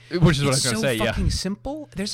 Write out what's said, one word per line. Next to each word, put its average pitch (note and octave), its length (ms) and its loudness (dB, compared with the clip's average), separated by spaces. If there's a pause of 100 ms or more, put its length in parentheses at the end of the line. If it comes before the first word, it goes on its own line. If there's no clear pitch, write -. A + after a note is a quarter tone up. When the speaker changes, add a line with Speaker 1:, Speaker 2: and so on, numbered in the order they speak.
Speaker 1:
which E3 280 4
is C#3 80 0
what C#3 80 2
I - 20 2
Speaker 2:
it's C3 80 0
Speaker 1:
was - 20 -2
gonna A#2+ 120 0
Speaker 2:
so - 60 -2
Speaker 1:
say, B2+ 120 0
yeah. A2 160 0
Speaker 2:
fucking F#2+ 200 0
simple. C4+ 640 -6
There's, G3 180 -6